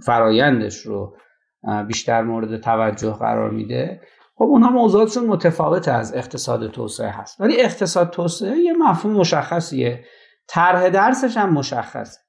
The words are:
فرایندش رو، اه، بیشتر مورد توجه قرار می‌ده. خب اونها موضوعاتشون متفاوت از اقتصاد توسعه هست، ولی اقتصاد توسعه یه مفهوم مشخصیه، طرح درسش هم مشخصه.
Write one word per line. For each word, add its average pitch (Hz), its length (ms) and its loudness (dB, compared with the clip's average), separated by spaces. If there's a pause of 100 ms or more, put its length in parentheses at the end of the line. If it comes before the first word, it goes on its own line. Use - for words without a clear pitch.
فرایندش 117 720 2
رو، 98 400 -10 (480)
اه، 104 220 -4
بیشتر 113 360 -2
مورد 113 380 -4
توجه 110 520 -2
قرار 113 380 -2
می‌ده. 123 500 -6 (340)
خب 226 100 0
اونها 240 260 6
موضوعاتشون 226 560 2
متفاوت 170 600 0
از 120 280 -4
اقتصاد 120 540 -6
توسعه 110 400 -8
هست، 101 300 -14
ولی 233 200 2
اقتصاد 180 500 0
توسعه 180 460 -4
یه 339 160 2
مفهوم 214 420 2
مشخصیه، 151 920 -2 (440)
طرح 180 400 2
درسش 233 480 2
هم 202 160 2
مشخصه. 127 760 -4